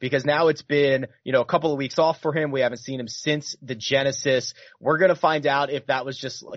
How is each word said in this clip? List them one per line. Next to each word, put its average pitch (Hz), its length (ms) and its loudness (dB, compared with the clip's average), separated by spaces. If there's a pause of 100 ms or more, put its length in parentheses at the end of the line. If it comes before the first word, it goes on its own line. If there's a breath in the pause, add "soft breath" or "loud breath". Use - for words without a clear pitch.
because 131 240 -2
now 151 240 2
it's 156 140 -2
been, 135 440 2 (180 soft breath)
you 127 80 -6
know, 127 80 4
a 117 60 0
couple 160 260 0
of 139 60 -2
weeks 135 200 -4
off 160 220 2
for 156 140 -2
him. 156 160 -2
We 135 100 -2
haven't 123 180 0
seen 131 220 -10
him 117 80 -8
since - 540 -4
the 127 140 -8
Genesis. 135 760 0 (280 loud breath)
We're 156 180 2
gonna 180 160 6
find 156 320 2
out 139 240 0
if 139 160 -6
that 131 180 -2
was 131 140 -8
just, - 260 -12 (120)